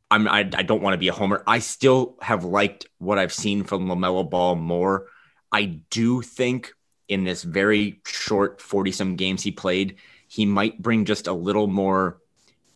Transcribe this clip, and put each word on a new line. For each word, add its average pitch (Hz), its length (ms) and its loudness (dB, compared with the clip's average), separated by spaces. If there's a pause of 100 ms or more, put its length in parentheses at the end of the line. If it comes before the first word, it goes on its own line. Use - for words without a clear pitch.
I'm, 107 180 4
I, 104 120 4
I 95 240 -2
don't 92 180 0
wanna 95 160 2
be 101 120 2
a - 40 0
homer. 98 320 0
I 113 140 4
still 131 600 2
have 98 240 -2
liked 101 400 0 (120)
what 98 200 -2
I've 92 160 0
seen 101 300 -2
from 92 240 -4
LaMelo 92 420 0
Ball 90 260 2
more. 87 520 -2 (440)
I 101 280 -2 (100)
do 120 320 0
think 123 500 -4 (380)
in 98 140 -2
this 90 200 -4
very 101 640 0
short - 560 -2
forty-some 95 560 -2
games 92 260 -2
he 104 80 -4
played, 95 460 -2 (300)
he 107 180 -2
might 101 360 0
bring 113 240 2
just 101 220 -2
a 90 60 -2
little 98 340 0
more 95 520 0 (560)